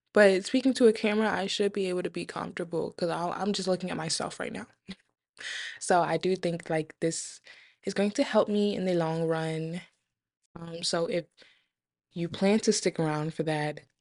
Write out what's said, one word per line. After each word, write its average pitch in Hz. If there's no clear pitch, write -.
but 196
speaking 262
to 240
a 214
camera, 214
I 185
should 202
be 196
able 180
to 175
be 170
comfortable 170
'cause 175
I'll, 165
I'm 190
just 190
looking 180
at 170
myself 160
right -
now. -
<laughs> 185
So 180
I 156
do 180
think, 170
like, 160
this -
is 196
going 208
to 269
help -
me 208
in 185
the 185
long 165
run. 160
Um, 170
so 170
if 175
you 170
plan 196
to 214
stick -
around 156
for 160
that, 151